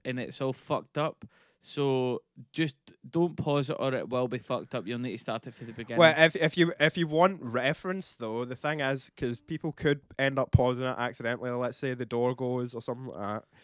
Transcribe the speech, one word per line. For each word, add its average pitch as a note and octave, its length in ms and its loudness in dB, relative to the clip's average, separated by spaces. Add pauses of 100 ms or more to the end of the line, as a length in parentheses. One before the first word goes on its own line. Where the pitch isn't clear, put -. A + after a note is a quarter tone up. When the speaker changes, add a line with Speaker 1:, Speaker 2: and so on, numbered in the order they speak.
Speaker 1:
and B2+ 140 -4
it's - 220 -6
all C3 120 0
fucked - 460 -4
up. - 260 -2 (340)
So C3 640 0 (320)
just D#3+ 220 0 (340)
don't E3+ 260 2
pause C#3+ 340 0
it D#3 100 -4
or C3 140 0
it G2 140 -2
will B2 220 0
be B2 80 -2
fucked A#2 360 -4
up. G#2 140 -6
You'll A#2+ 120 -4
need B2 140 -4
to A2+ 40 -6
start A2+ 300 -6
it A2+ 60 -12
from A2+ 140 -14
the A#2 60 -12
beginning. A#2 260 -2
Speaker 2:
Well, D#3+ 180 10
if, D#3+ 200 8
if D3+ 200 2
you, E3+ 220 6
if D3+ 180 4
you E3 100 2
want E3+ 340 4
reference, C#3 720 -2
though, A#2 300 -4
the B2 100 -8
thing D3+ 240 -2
is, C3+ 380 -2
'cause A#2+ 240 -4
people D#3 320 -6
could D3 260 2 (180)
end C3+ 220 0
up B2 120 -2
pausing B2 340 4
it B2+ 120 -2
accidentally, A#2+ 540 -4
let's B2 260 -4
say C3 160 -4
the B2 120 -6
door A#2+ 300 0
goes B2 380 -4
or A#2 80 -10
something B2+ 260 -8
like - 120 -10
that, G#2 240 -4 (200)